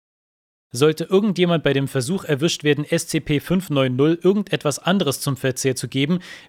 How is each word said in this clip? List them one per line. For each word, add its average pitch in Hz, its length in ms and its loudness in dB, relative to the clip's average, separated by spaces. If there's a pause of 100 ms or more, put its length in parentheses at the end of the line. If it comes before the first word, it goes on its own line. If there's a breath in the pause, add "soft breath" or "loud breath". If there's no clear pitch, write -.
(720)
Sollte 156 340 2
irgendjemand 180 580 2
bei 143 100 2
dem 139 140 0
Versuch 135 380 -2
erwischt 147 380 -2
werden, 147 220 2
S 165 220 -2
C 156 140 -2
P 147 180 0
fünf 175 320 -2
neun 135 240 2
null 156 260 2
irgendetwas 190 560 0
anderes 170 420 0
zum 139 160 -2
Verzehr 131 400 -2
zu 127 120 -8
geben, 139 320 0 (300 loud breath)